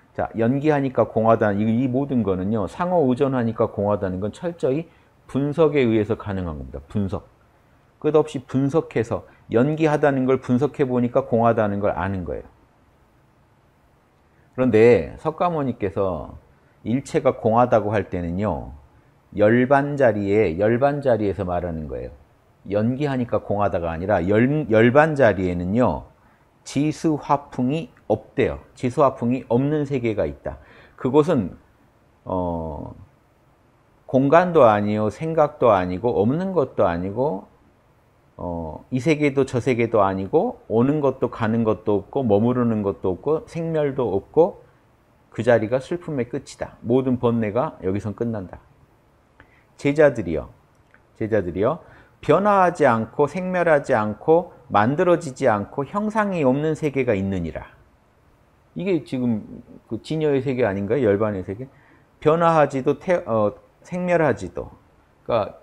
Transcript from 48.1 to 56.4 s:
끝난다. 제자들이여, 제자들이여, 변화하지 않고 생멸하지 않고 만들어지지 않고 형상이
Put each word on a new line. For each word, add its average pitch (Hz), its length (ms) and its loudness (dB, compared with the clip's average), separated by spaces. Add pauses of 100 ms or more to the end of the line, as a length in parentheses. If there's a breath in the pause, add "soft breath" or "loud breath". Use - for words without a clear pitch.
끝난다. 110 420 -8 (1200 soft breath)
제자들이여, 123 720 0 (680)
제자들이여, 104 640 -2 (380 soft breath)
변화하지 180 640 4
않고 117 420 2
생멸하지 170 640 0
않고 110 600 0 (160)
만들어지지 143 800 2
않고 107 360 -2
형상이 208 580 -2